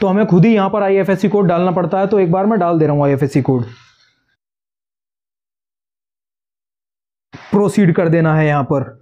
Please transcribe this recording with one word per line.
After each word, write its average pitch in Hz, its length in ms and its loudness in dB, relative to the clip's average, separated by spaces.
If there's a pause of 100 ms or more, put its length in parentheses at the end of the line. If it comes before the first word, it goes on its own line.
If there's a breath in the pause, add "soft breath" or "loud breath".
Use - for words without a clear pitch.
तो 214 60 -2
हमें 202 200 0
खुद 185 180 4
ही 233 100 4
यहाँ 196 160 0
पर 208 120 -2
आईएफ़एससी 196 460 0
कोड 202 180 0
डालना 175 240 0
पड़ता 180 300 -2
है। 196 60 -2
तो 202 140 0
एक 170 120 0
बार 190 140 0
मैं 220 120 0
डाल 170 200 0
दे 156 80 2
रहा 147 80 0
हूँ 143 100 0
आईएफ़एससी 139 380 0
कोड, 127 220 -2 (4000)
प्रोसीड 202 420 2
कर 175 140 0
देना 160 280 2
है 156 100 2
यहाँ 147 180 0
पर। 131 380 -6